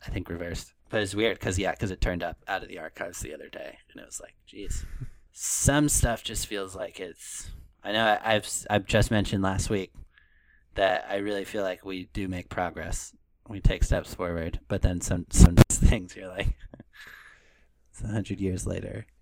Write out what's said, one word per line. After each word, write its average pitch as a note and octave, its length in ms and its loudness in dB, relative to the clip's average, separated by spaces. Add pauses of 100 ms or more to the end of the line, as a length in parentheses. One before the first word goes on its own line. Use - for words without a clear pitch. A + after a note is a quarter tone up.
I - 40 -10
think, - 200 -6
reversed. E2+ 440 -8 (160)
But A2 120 0
it's G2+ 140 -4
weird G#2+ 240 0
'cause, F#2 180 -2
yeah, F2+ 180 0
'cause G2+ 160 -4
it F2+ 100 -10
turned F2 220 0
up E2 240 -8
out F#2+ 160 -4
of G2+ 60 -16
the F2+ 100 -14
archives F2 400 -10
the - 140 -12
other D2 140 -14
day, - 300 -14 (140)
and - 100 -18
it - 40 -20
was - 140 -14
like, - 160 -20 (120)
"Jeez." - 380 -8 (240)
<laughs> - 220 -20
Some - 560 2
stuff A#2 360 2
just G#2+ 240 -6
feels F#2+ 280 -8
like F#2+ 240 -10
it's, - 520 -12 (320)
I G2+ 80 -6
know A2+ 140 2
I, A2 300 4
I've, G#2 140 -2 (200)
I've G#2 160 4
just G#2+ 260 4
mentioned G2+ 320 2
last F#2+ 260 0
week G2 240 -2 (800)
that G2 340 2
I G2+ 80 -2
really G2+ 280 -4
feel G#2 180 -4
like F#2 220 -6
we F#2 280 -8
do G2 140 -4
make F2+ 220 -6
progress. - 640 -6 (340)
We G2 140 -10
take - 220 4
steps - 300 0
forward, E2+ 540 -4
but G2+ 140 -2
then F2+ 200 2
some, F2 280 -2
some E2+ 260 10
<laughs> - 140 10
things - 460 4
you're F#2+ 120 -12
like, F#2 280 -2 (760)
<laughs> - 720 -20
a A2+ 40 -6
hundred G#2 320 -4
years F#2+ 260 -2
later. F#2+ 400 -6 (160)